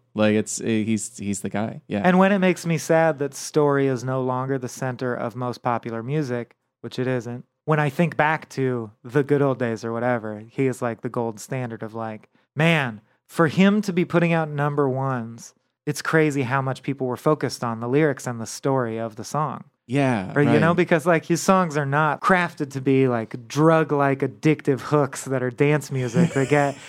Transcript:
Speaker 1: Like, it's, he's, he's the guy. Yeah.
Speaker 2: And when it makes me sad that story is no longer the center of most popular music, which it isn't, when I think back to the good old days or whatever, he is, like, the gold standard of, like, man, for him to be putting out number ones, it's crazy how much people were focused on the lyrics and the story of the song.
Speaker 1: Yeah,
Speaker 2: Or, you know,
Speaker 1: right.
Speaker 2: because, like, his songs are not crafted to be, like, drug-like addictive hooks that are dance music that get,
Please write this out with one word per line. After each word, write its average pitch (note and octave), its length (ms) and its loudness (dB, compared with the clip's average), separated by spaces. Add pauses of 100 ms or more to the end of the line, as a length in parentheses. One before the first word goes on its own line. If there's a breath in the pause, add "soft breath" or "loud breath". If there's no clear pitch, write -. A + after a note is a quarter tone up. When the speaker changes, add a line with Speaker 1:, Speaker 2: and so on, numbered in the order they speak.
(160)
Speaker 1:
Like, G#2+ 200 4
it's, G#2+ 220 -2
he's, A2 600 -2
he's G2 240 -6
the G#2+ 80 -6
guy. A2 380 -6
Yeah. G#2 160 -2
Speaker 2:
And F3+ 160 4
when F#3+ 120 4
it G3+ 80 0
makes F3+ 260 0
me E3 120 0
sad D#3+ 420 2
that C#3 160 -6
story C#3 520 2
is B2+ 160 -2
no C3 180 -2
longer B2+ 360 -2
the B2 100 -6
center B2 460 -6
of A#2 220 -6
most B2 260 -6
popular A#2 400 -4
music, B2 540 -4 (260)
which - 160 -12
it B2+ 100 -2
isn't, B2 380 -4 (200)
when D3+ 140 2
I D3 100 2
think D#3+ 280 0
back D#3 320 0
to B2+ 400 -2 (140)
the C3 200 0
good C#3+ 200 2
old C3 160 0
days A2+ 260 -4
or A2+ 80 -4
whatever, A2+ 460 -2 (100)
he C3+ 160 -2
is, B2+ 160 -2
like, A#2 200 -4
the B2+ 80 -8
gold A#2 300 -6
standard A#2+ 440 -8
of, A2 100 -12
like, A2 340 -10 (280)
man, C#3+ 460 0 (260)
for E3 200 2
him G3+ 360 4
to F#3 100 -4
be F3 100 2
putting E3+ 300 2
out D#3+ 160 0
number C#3+ 400 0
ones, B2+ 640 -6 (320)
it's D3 160 -6
crazy D3+ 400 2
how C3 220 0
much C3 180 -4
people C3+ 240 -4
were B2 120 -2
focused D3 460 0
on A2+ 160 -4
the A#2 80 -6
lyrics C#3 380 2
and A#2+ 160 -6
the A2 60 -8
story B2 500 -2
of A2+ 180 -8
the - 80 -12
song. C#3+ 420 -6 (220)
Speaker 1:
Yeah, B2 480 0
Speaker 2:
Or, C#3+ 80 6
you C#3+ 160 6
know, D#3 100 4
Speaker 1:
right. F3 80 2
Speaker 2:
because, E3 300 2
like, E3 180 2
his E3+ 160 0
songs F#3 340 4
are D3 100 0
not C#3+ 360 0
crafted E3+ 500 0
to C#3 100 -6
be, C3+ 260 4
like, A#2 400 -4
drug-like C#3+ 720 4
addictive C#3 600 0
hooks C#3+ 440 0
that C3 160 -2
are B2+ 80 -2
dance C#3+ 420 0
music C#3 420 2
that C3+ 160 0
get, C#3+ 280 2 (120)